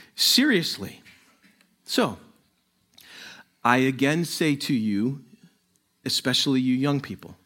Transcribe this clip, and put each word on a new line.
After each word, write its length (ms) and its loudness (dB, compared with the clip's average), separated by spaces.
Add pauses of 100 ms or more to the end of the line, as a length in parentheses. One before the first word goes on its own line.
(160)
seriously. 880 0 (800)
So, 340 -2 (1400)
I 160 4
again 460 2
say 320 0
to 180 -2
you, 500 -2 (800)
especially 560 0
you 140 2
young 260 0
people 460 -12